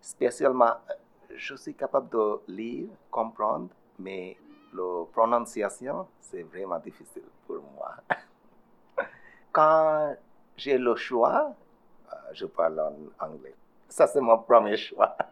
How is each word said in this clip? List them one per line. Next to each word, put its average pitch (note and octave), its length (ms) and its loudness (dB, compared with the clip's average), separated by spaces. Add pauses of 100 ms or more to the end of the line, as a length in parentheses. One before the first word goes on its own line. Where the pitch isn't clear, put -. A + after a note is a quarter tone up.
Spécialement, B2+ 720 2 (140)
euh, - 60 -6 (400)
je C3+ 220 -12
suis - 180 -14
capable C3 360 -2
de G#2+ 360 0
lire, A#2 420 -8 (220)
comprendre, A2+ 600 -2 (280)
mais F#2 380 -12 (360)
la F2+ 400 -6
prononciation, A#2+ 920 0 (140)
c'est - 220 -16
vraiment F2 360 -8
difficile - 460 -16 (220)
pour - 140 -10 (140)
moi. - 200 -12 (1040)
<laughs> C#5 80 -6 (460)
Quand D#3 640 4 (420)
j'ai C3+ 220 0
le A#2+ 180 2
choix, D#3 580 0 (580)
euh, - 40 -14 (160)
je - 140 -12
parle D#2+ 340 -2
en D2+ 460 -8
anglais. C#2+ 280 -16 (340)
Ça, - 180 4
c'est C#3+ 140 2
mon A#2 180 6
premier G#2+ 380 6
choix. - 400 0 (160)